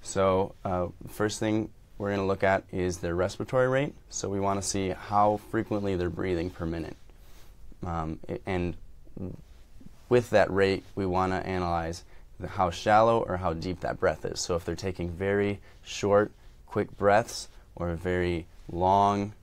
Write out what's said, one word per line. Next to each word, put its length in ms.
So, 520
uh, 220
first 320
thing 300
we're 140
gonna 160
look 180
at 260
is 280
their 160
respiratory 540
rate. 260
So 180
we 100
wanna 220
see 300
how 480
frequently 460
they're 140
breathing 400
per 160
minute. 280
Um, 420
a-, 160
and 320
with 180
that 240
rate, 320
we 120
wanna 320
analyze 680
the, 100
how 200
shallow 580
or 120
how 160
deep 260
that 180
breath 280
is. 140
So 160
if 100
they're 100
taking 320
very 520
short, 500
quick 320
breaths 500
or 180
very 500
long 640